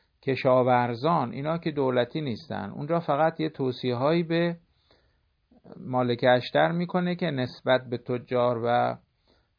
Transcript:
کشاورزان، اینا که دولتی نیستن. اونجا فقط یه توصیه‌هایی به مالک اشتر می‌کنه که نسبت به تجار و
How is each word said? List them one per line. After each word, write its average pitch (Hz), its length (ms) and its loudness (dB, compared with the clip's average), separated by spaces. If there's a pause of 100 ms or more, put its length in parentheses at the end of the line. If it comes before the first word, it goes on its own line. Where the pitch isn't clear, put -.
(220)
کشاورزان، 127 1120 2
اینا 151 260 -4
که 170 120 -6
دولتی 131 500 0
نیستن. 104 500 -6
اونجا 147 300 -4
فقط 160 400 0
یه 156 80 -2
توصیه‌هایی 131 720 -2
به 170 340 -2 (1200)
مالک 123 520 -2
اشتر 147 440 4
می‌کنه 175 420 -2
که 175 120 -4
نسبت 127 540 0 (100)
به 120 80 -2
تجار 123 640 -2
و 123 340 2 (600)